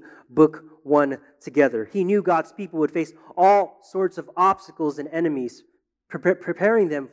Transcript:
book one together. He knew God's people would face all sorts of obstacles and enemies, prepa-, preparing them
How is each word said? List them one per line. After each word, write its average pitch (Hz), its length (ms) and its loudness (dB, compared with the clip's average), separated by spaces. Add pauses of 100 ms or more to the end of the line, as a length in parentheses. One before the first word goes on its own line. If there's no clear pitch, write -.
(300)
book 151 340 2 (200)
one 139 360 0 (200)
together. 127 460 0
He 196 180 -4
knew 196 180 0
God's 165 300 -2
people 175 280 -10
would 151 120 0
face 160 220 -6 (240)
all 190 460 2
sorts 190 340 -6
of 156 180 -14
obstacles 165 640 -2
and 143 100 -10
enemies, 151 540 -4 (480)
prepa-, 175 300 -2
preparing 202 480 0
them 143 240 -8